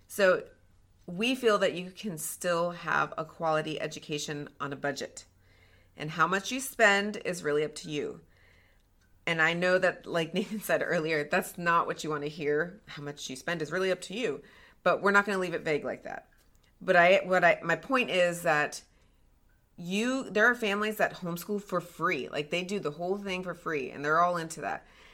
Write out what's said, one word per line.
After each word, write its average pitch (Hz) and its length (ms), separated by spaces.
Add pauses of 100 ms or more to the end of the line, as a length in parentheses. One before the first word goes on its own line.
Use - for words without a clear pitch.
So 185 380 (640)
we 220 260
feel 240 240
that 185 160
you 180 160
can 185 280
still 175 540
have 151 440
a 156 80
quality 156 560
education 151 680 (100)
on 139 140
a - 20
budget. - 480 (720)
And 156 140
how 165 160
much 190 260
you 262 80
spend 208 640
is 175 180
really 151 220
up 151 120
to 170 140
you. 147 300 (1040)
And 165 160
I 165 120
know 180 240
that, 180 280
like 160 280
<laughs> 185 40
Nathan 214 220
said 160 240
earlier, 160 400
that's 185 340
not 170 280
what 156 180
you 151 60
want 147 140
to 147 40
hear. 151 580
How - 160
much 147 280
you 131 60
spend 170 260
is 147 100
really 185 180
up 185 120
to 185 120
you. 190 280 (400)
But - 200
we're 196 80
not 202 140
gonna 202 140
leave 180 160
it 165 100
vague 147 200
like 117 200
that. - 240 (520)
But 180 140
I, 180 300
what 180 180
I, 165 200
my 165 140
point 254 340
is 175 320
that 151 400 (920)
you, 220 540
there 208 160
are 240 80
families 214 440
that 185 160
homeschool 185 480
for 180 180
free. 160 480
Like, 151 220
they 175 140
do 190 160
the 160 120
whole 175 240
thing 190 260
for 180 120
free, 143 360
and 139 140
they're 156 160
all 175 160
into 160 260
that. 85 240 (280)